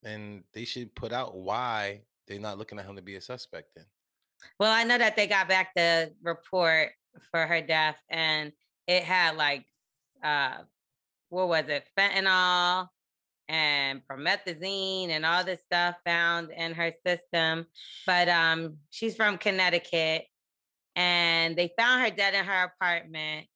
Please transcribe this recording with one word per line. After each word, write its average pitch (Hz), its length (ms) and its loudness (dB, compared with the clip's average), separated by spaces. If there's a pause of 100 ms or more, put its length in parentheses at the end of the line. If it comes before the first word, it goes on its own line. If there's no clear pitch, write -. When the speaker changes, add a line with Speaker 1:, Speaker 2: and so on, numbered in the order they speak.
Speaker 1:
And 104 500 -12
they 110 100 -12
should 120 320 -10
put 117 160 -8
out 120 240 -6
why 104 680 -4 (240)
they 101 120 -12
not 104 180 -8
looking 104 220 -12
at 95 60 -12
him 101 100 -16
to 95 60 -16
be 95 140 -14
a 92 60 -14
suspect - 540 -14
then. 85 100 -20 (720)
Speaker 2:
Well, 214 140 2
I 226 140 4
know 240 120 4
that 220 200 2
they 208 100 2
got 190 220 2
back 185 260 2
the 165 380 2 (100)
report 165 680 2 (400)
for 165 140 2
her 165 160 0
death, 156 380 0 (100)
and 156 440 -2 (340)
it 180 160 2
had, 170 320 2
like, 143 300 0 (580)
uh, 143 360 0 (680)
what 180 200 -2
was 160 180 2
it? 143 180 -4 (120)
Fentanyl 185 920 2 (640)
and 143 580 0
promethazine 185 1000 -4
and 156 160 -2
all 175 180 2
this 175 200 -6
stuff 175 320 0 (100)
found 170 460 0
in 165 240 -6
her 165 180 -2 (120)
system. 165 600 0 (400)
But, 175 240 4
um, 165 480 2 (140)
she's 220 260 -4
from 208 200 2
Connecticut, 175 880 0 (680)
and 170 640 2
they 175 200 0
found 254 260 4
her 214 120 0
dead 196 180 0
in 196 120 0
her 185 180 0
apartment. 160 920 -4